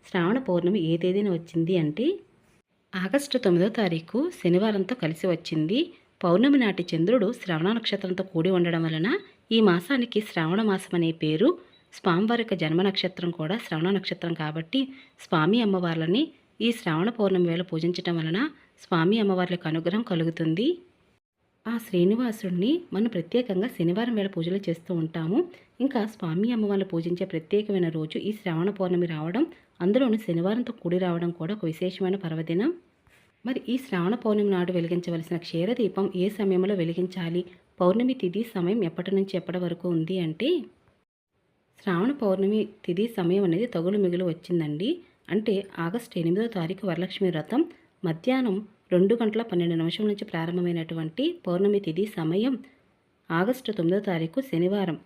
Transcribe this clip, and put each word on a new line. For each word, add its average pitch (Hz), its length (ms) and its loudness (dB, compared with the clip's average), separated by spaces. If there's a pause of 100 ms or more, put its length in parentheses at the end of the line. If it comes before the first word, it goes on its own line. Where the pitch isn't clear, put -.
శ్రావణ 190 340 2
పౌర్ణమి 180 460 2
ఏ 165 120 2
తేదీన 190 340 0
వచ్చింది 165 460 0
అంటే 160 300 0 (840)
ఆగస్టు 196 440 0
తొమ్మిదో 180 320 4
తారీఖు 185 480 -2 (160)
శనివారంతో 190 640 2
కలిసి 165 320 -2
వచ్చింది. 165 520 0 (420)
పౌర్ణమి 220 360 6
నాటి 190 260 2
చంద్రుడు 185 500 2
శ్రవణ 175 400 -2
నక్షత్రంతో 196 500 -4
కూడి 170 260 0
ఉండడం 175 340 2
వలన 160 240 0 (440)
ఈ 220 100 6
మాసానికి 220 600 4
శ్రావణ 180 400 0
మాసం 196 340 0
అనే 170 180 4
పేరు. 160 340 2 (460)
స్వామివారి 214 500 2
యొక్క 220 120 -4
జన్మ 165 260 2
నక్షత్రం 180 500 -2
కూడా 165 260 -4
శ్రవణ 170 340 -2
నక్షత్రం 180 420 -4
కాబట్టి 160 460 -4 (400)
స్వామి 170 420 2
అమ్మవార్లని 180 600 2 (360)
ఈ 226 120 2
శ్రావణ 180 380 0
పౌర్ణమి 190 400 2
వేళ 170 140 -2
పూజించటం 175 540 -2
వలన 160 220 -2 (400)
స్వామి 175 400 2
అమ్మవార్ల 185 360 2
యొక్క 175 120 -6
అనుగ్రహం 170 360 0
కలుగుతుంది. 165 640 0 (1000)
ఆ 226 120 -4
శ్రీనివాసుడిని 202 920 0 (200)
మనం 214 200 0
ప్రత్యేకంగా 202 560 -2
శనివారం 220 480 0
వేళ 196 160 0
పూజలు 175 320 -2
చేస్తూ 165 320 -6
ఉంటాము. 165 420 -2 (420)
ఇంకా 254 280 0
స్వామి 190 460 -2
అమ్మవార్లు 202 360 0
పూజించే 175 360 -2
ప్రత్యేకమైన 190 640 0
రోజు 156 300 -4
ఈ 208 140 -4
శ్రావణ 175 380 -2
పౌర్ణమి 180 360 0
రావడం, 170 380 -2 (360)
అందులోనూ 220 360 4
శనివారంతో 214 560 -2
కూడి 180 260 -2
రావడం 170 320 0
కూడా 170 240 -6
ఒక 214 100 -6
విశేషమైన 185 600 -2
పర్వదినం. 165 460 -2 (760)
మరి 247 140 -4 (100)
ఈ 233 80 0
శ్రావణ 185 380 -2
పౌర్ణమి 208 360 2
నాడు 180 220 2
వెలిగించవలసిన 170 640 -2
క్షీరదీపం 190 680 -2 (100)
ఏ 180 140 0
సమయంలో 196 460 0
వెలిగించాలి, 175 680 -2 (360)
పౌర్ణమి 226 360 4
తిథి 196 280 -2 (100)
సమయం 185 320 0
ఎప్పటి 175 320 -4
నుంచి 196 220 0
ఎప్పటి 175 220 -4
వరకు 175 300 -4
ఉంది 165 300 0
అంటే 165 280 -2 (1300)
శ్రావణ 196 320 0
పౌర్ణమి 202 500 0 (200)
తిథి 180 240 -2 (100)
సమయం 185 300 2
అనేది 180 220 0
తగులు 185 300 -2
మిగులు 185 280 0
వచ్చిందండి. 165 640 -2 (400)
అంటే 214 240 0 (260)
ఆగస్టు 170 400 -6
ఎనిమిదో 175 280 0
తారీఖు 165 380 -6
వరలక్ష్మి 185 440 -2
వ్రతం 170 320 0 (420)
మధ్యాహ్నం 214 520 0 (360)
రెండు 185 240 6
గంటల 220 260 0
పన్నెండు 175 340 0
నిమిషం 165 320 -2
నుంచి 208 180 -2
ప్రారంభమైనటువంటి 170 1000 -4 (160)
పౌర్ణమి 196 400 2
తిథి 180 300 -2
సమయం 196 460 0 (720)
ఆగస్టు 196 420 0
తొమ్మిదో 185 300 0
తారీఖు 165 400 -2
శనివారం 180 640 0